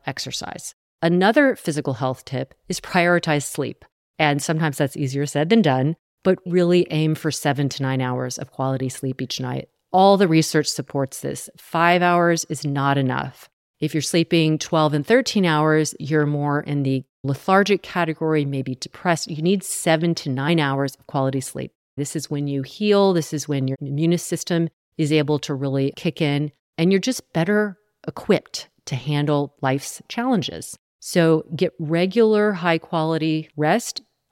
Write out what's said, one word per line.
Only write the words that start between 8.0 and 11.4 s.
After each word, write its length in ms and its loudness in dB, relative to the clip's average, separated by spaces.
hours 380 -4
of 140 -12
quality 360 -4
sleep 320 -8
each 200 -8
night. 280 -8
All 260 6
the 120 4
research 400 2
supports 520 -6
this. 360 -10